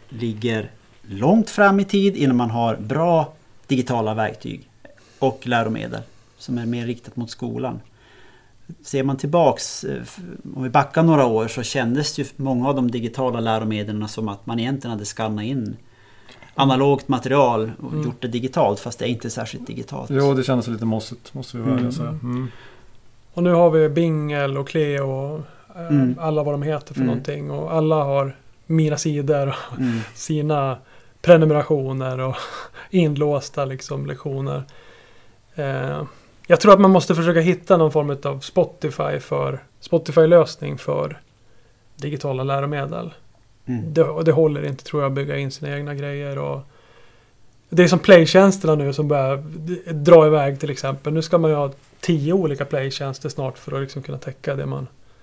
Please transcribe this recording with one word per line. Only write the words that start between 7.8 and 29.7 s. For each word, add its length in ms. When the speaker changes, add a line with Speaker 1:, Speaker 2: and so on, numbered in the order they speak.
Speaker 1:
Ser 200
man 140
tillbaks, 680
eh, 180
f-, 160
om 60
vi 80
backar 320
några 240
år, 220
så 140
kändes 560
ju 60
många 320
av 60
de 160
digitala 500
läromedlen 680
som 200
att 180
man 140
egentligen 300
hade 140
skannat 400
in 320
analogt 540
material 640
och 100
Speaker 2:
Mm. 120
Speaker 1:
gjort 180
det 60
digitalt, 520
fast 180
det 60
är 40
inte 220
särskilt 360
digitalt. 440
Speaker 3:
Jo, 240
det 100
kändes 220
lite 180
mossigt, 500
måste 220
vi 60
vara 100
ärliga 80
Speaker 1:
Mm. 80
Speaker 3:
och 60
säga. 140
Mm. 400
Speaker 2:
Och 80
nu 100
har 180
vi 180
Bingel 680
och 100
Cleo 420
och, 300
eh, 80
Speaker 1:
Mm. 320
Speaker 2:
alla 220
vad 120
de 80
heter 320
för 60
Speaker 1:
Mm. 60
Speaker 2:
någonting. 440
Och 220
alla 320
har 320
Mina 300
Sidor 580